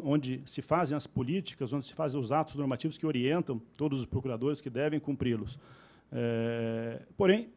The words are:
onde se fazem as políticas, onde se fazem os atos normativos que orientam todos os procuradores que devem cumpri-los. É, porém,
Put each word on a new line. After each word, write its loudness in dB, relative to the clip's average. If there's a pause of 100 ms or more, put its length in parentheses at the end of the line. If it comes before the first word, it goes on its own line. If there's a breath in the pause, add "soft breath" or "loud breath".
onde 2
se -8
fazem 2
as -4
políticas, -2
onde -2
se -16
fazem 0
os -2
atos 2
normativos -2
que -2
orientam 2 (160)
todos 0
os -2
procuradores -2
que -8
devem 0
cumpri-los. -2 (580 loud breath)
É, -2 (160)
porém, 4